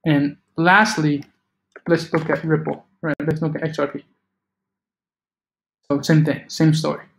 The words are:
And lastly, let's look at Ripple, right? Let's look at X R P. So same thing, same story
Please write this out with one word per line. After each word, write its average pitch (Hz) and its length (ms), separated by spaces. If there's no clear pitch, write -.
And 143 320
lastly, 165 680
let's 165 240
look 156 180
at 151 140
Ripple, 156 400
right? 156 180
Let's 156 220
look 156 140
at - 80
X 156 140
R 143 100
P. - 160
So 139 120
same 156 240
thing, 139 220
same 160 260
story 156 320